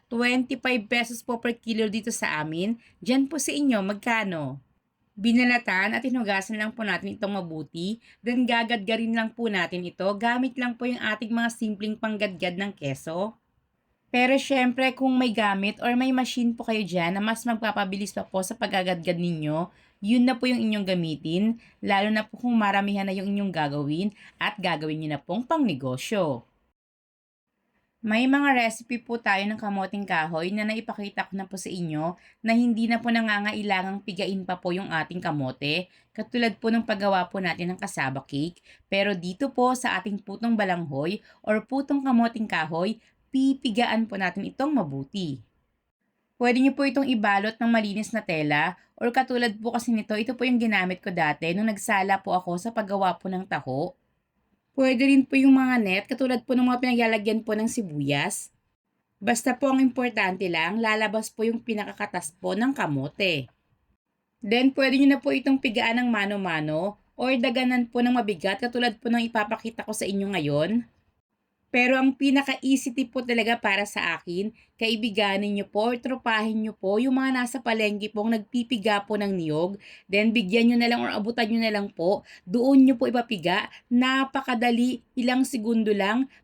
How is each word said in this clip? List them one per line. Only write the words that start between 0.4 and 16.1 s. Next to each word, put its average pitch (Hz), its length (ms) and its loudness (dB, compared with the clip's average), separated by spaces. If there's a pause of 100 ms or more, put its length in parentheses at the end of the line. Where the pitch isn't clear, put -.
pesos 240 320 -2
po 233 240 -6
per 233 160 -4
kilo 220 320 -2
dito 226 160 -6
sa 151 320 -2
amin. 170 400 -4 (240)
Diyan 269 240 2
po 330 80 -8
sa 285 160 -2
inyo, 269 320 2
magkano? 190 800 -2 (520)
Binalatan 226 800 2
at 233 80 -4
hinugasan 214 560 -2
lang 214 160 -6
po 226 80 -8
natin 196 320 -4
itong 202 240 -4
mabuti. 170 640 -6 (160)
Then 247 240 0
gagadgarin 226 720 0
lang 220 160 -2
po 233 160 -4
natin 180 400 -2
ito. 175 160 -8 (160)
Gamit 247 400 0
lang 240 160 -2
po - 80 -8
yung 247 160 -2
ating 214 320 -4
mga 233 240 0
simpleng 214 400 -4
panggadgad 190 640 -4
ng 196 160 -6
keso. 160 640 -6 (720)
Pero 254 240 4
syempre, 262 560 2
kung 262 240 0
may 254 160 2
gamit 202 480 0
or 240 160 0
may 262 160 2